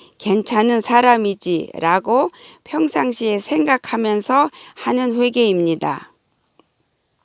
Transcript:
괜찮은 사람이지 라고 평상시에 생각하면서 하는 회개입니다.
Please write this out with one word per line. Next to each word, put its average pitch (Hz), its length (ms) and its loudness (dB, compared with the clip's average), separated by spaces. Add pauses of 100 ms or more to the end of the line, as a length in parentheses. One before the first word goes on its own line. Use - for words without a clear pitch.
(180)
괜찮은 220 640 0
사람이지 214 960 2
라고 208 500 0 (360)
평상시에 254 760 -2
생각하면서 254 1120 0 (240)
하는 247 400 -2
회개입니다. 185 960 0 (1120)